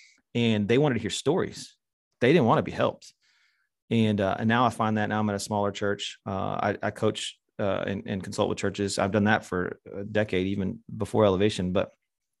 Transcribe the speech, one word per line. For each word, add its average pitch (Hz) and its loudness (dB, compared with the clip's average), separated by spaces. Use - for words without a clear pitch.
And 110 2
they 117 4
wanted 143 2
to 107 -4
hear 101 -4
stories. - -4
They 123 6
didn't 160 6
wanna 131 4
be 95 -8
helped. - -4
And, 110 2
uh, 95 0
and 113 0
now 120 4
I 117 4
find 110 0
that 107 0
now 107 -2
I'm 107 0
at 101 -2
a 98 -6
smaller 101 -2
church. - -4
Uh, 101 -6
I, 98 -2
I 107 -2
coach, - -4
uh, 95 -2
and, 101 -4
and 101 -6
consult 101 -2
with 95 -2
churches. 98 -2
I've 98 0
done 104 4
that 107 4
for - -4
a 101 -8
decade, 104 0
even 95 -4
before 107 2
Elevation. 95 2
But, 95 0